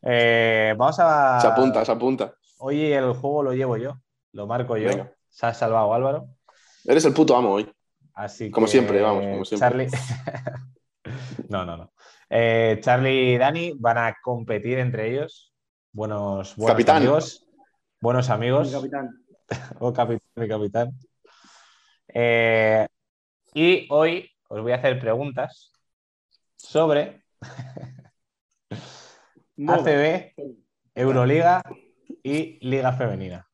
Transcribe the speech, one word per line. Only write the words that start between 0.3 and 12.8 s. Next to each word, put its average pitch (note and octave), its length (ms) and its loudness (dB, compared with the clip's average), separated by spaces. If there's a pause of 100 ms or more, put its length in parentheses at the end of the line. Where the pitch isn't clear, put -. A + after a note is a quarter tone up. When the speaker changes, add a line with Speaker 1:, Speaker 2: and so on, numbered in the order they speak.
Speaker 1:
vamos C3+ 220 0
a D3 420 4
Speaker 2:
Se A#2+ 60 4
apunta, A2+ 380 2
se A2+ 80 0
apunta. A#2 420 -2 (240)
Speaker 1:
Hoy D3 320 -4
el C3 220 0
juego C#3 320 -4
lo C3 80 -2
llevo B2+ 240 -2
yo, C3 240 -8 (320)
lo G#2 160 -12
marco A#2+ 280 -4
yo. G#2+ 120 -2
Speaker 2:
Venga. G2 240 -4 (160)
Speaker 1:
Se - 180 -6
ha A#2 80 -2
salvado A2+ 400 0
Álvaro. C3+ 320 -2 (580)
Speaker 2:
Eres D#3 200 4
el C#3+ 100 4
puto C#3+ 220 6
amo A#2+ 160 2
hoy. G#2 180 -2 (420)
Speaker 1:
Así G#2 380 -12
Speaker 2:
Como A2+ 160 2
Speaker 1:
que, G#2+ 60 -2
Speaker 2:
siempre, G#2 280 4
vamos, G#2 240 2
como G2 200 -4
siempre. A2 240 0
Speaker 1:
Charlie. B2+ 200 -2
<laughs> - 1600 -12
No, F#2+ 160 -4
no, E2+ 120 -10
no. E2 160 -20 (360)
Eh, A2+ 540 2